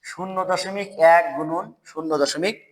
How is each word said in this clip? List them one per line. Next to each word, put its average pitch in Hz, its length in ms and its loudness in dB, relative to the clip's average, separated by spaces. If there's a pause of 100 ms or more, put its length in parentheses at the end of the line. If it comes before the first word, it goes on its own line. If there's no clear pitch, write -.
শূন্য 185 320 -10 (140)
দশমিক 190 380 -4 (260)
এক 170 80 4 (140)
গুণন 165 280 -4 (240)
শূন্য 160 220 -6 (100)
দশমিক 160 340 -2 (160)